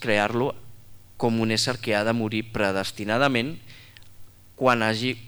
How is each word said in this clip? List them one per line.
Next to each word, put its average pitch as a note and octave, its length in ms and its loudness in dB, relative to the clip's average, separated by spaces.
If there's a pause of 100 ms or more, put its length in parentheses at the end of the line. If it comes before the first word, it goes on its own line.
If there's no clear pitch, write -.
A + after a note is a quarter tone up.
crear-lo A#2 540 2 (640)
com A#2 240 2
un A2 80 0
ésser A#2 320 0
que A2+ 80 0
ha G#2 140 4
de A2+ 100 2
morir A2 380 -2
predestinadament A2 1040 0 (960)
quan B2 300 4
hagi A2 420 -2